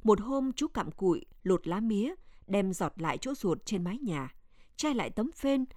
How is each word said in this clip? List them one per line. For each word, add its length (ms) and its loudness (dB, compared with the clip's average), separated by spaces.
Một 180 8
hôm 320 0
chú 140 -2
cặm 240 -4
cụi, 340 2
lột 240 2
lá 120 0
mía, 360 2
đem 260 2
giọt 220 -2
lại 220 -2
chỗ 180 -6
ruột 300 0
trên 180 -2
mái 140 -4
nhà, 360 -4
che 180 0
lại 160 -2
tấm 220 -2
phên 340 0